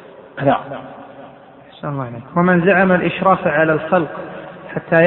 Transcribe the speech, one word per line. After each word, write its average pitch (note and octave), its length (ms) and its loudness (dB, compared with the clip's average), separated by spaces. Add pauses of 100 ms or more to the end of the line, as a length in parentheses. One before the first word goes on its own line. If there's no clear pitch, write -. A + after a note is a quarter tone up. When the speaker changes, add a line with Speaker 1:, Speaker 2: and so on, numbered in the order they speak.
(420)
Speaker 1:
نعم. C3+ 180 2 (1120)
Speaker 2:
أحسن - 160 -12
الله C3+ 200 -6
إليك. A#2 140 -14 (140)
ومن F3 300 4
زعم F#3+ 260 4
الإشراف F3+ 540 0
على D#3+ 260 2
الخلق D#3 360 -2 (680)
حتى E3 320 2